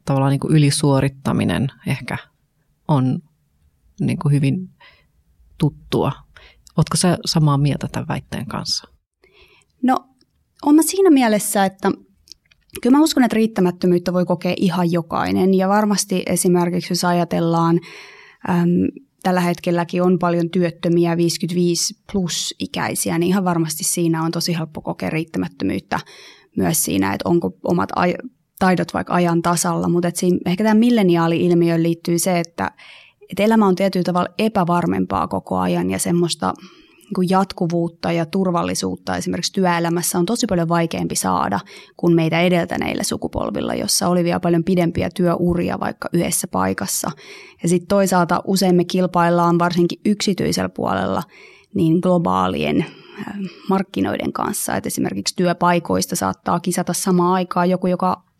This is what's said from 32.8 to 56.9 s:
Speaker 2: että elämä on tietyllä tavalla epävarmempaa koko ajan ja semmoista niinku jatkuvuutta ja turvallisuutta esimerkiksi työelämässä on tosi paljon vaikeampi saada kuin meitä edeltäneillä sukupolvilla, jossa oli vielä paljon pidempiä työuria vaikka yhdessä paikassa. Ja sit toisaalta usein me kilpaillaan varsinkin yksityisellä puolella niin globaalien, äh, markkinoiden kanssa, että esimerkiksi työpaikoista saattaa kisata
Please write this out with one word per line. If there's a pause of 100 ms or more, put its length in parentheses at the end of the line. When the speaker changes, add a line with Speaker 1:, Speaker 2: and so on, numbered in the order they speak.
Speaker 2:
että
elämä
on
tietyllä
tavalla (100)
epävarmempaa
koko
ajan
ja
semmoista (540)
niinku
jatkuvuutta
ja
turvallisuutta
esimerkiksi
työelämässä
on
tosi
paljon
vaikeampi
saada (380)
kuin
meitä
edeltäneillä
sukupolvilla,
jossa
oli
vielä
paljon
pidempiä
työuria
vaikka
yhdessä
paikassa. (520)
Ja
sit
toisaalta
usein
me
kilpaillaan
varsinkin
yksityisellä
puolella (520)
niin
globaalien, (340)
äh, (360)
markkinoiden
kanssa,
että
esimerkiksi
työpaikoista
saattaa
kisata